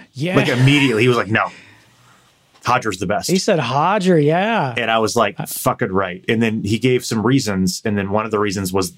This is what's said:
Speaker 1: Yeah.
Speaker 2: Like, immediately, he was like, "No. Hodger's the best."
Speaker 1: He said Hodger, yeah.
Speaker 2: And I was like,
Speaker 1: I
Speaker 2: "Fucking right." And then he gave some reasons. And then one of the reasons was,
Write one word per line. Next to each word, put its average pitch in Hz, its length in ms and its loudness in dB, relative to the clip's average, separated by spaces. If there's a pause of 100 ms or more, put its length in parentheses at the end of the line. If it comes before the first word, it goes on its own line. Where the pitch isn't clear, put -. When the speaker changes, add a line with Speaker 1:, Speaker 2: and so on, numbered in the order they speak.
(120)
Speaker 1:
Yeah. 165 220 -4
Speaker 2:
Like, 135 140 4
immediately, 131 540 4
he 123 60 4
was 120 80 4
like, 101 120 -2
"No. 104 240 0 (1120)
Hodger's 113 340 -2
the 98 80 -4
best." 98 240 -2
Speaker 1:
He 185 80 2
said 185 220 0
Hodger, 170 600 2
yeah. 165 560 0
Speaker 2:
And 113 140 -2
I 113 80 2
was 107 160 0
like, 104 240 0
Speaker 1:
I - 80 -8
Speaker 2:
"Fucking 117 460 -2
right." 92 360 -4
And 113 140 2
then 110 220 0
he 104 160 -2
gave 127 240 0
some 110 200 -2
reasons. 107 600 0
And 104 120 -2
then 98 140 -4
one 107 140 0
of 110 80 -8
the 104 80 0
reasons 98 320 -4
was, 92 260 -2